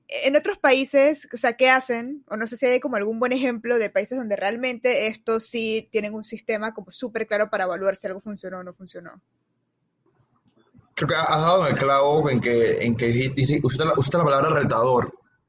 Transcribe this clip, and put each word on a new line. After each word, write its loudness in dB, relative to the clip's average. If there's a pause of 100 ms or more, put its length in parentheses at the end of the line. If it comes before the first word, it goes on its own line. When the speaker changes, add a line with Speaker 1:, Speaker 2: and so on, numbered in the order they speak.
Speaker 1:
en 0
otros 0
países, 2
o -10
sea, 0
¿qué 4
hacen? 0
O -8
no -4
sé -10
si -2
hay 4
como -4
algún -2
buen 0
ejemplo -2
de -2
países -4
donde -4
realmente -2
esto -2
sí -4
tienen -4
un -12
sistema -6
como -16
súper -8
claro 0
para -2
evaluar -2
si -10
algo -10
funcionó -12
o -16
no -16
funcionó. -18 (1700)
Speaker 2:
Creo -2
que 0
has 0
dado 4
en 2
el -2
clavo 4
en 2
que, 2
en 0
que -2
dijiste, 2
usaste 0
la, 2
usaste 0
la 2
palabra 2
retador. 2 (360)